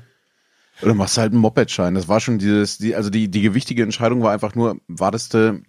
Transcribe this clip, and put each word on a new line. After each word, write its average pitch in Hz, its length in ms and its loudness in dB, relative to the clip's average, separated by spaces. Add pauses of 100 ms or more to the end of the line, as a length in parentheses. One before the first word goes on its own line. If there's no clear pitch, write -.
(840)
Oder 113 120 2
machst 101 240 0
halt 110 140 0
einen 117 80 4
Mopedschein. 107 540 0
Das 92 140 -2
war 104 120 4
schon 117 180 -2
dieses, 104 400 0
die, 110 180 -2
also 104 120 -2
die, 107 220 0
die 98 120 0
gewichtige 117 420 0
Entscheidung 117 380 0
war 110 100 2
einfach 104 220 -4
nur, 117 220 0 (120)
wartest 95 460 -4
du 110 340 2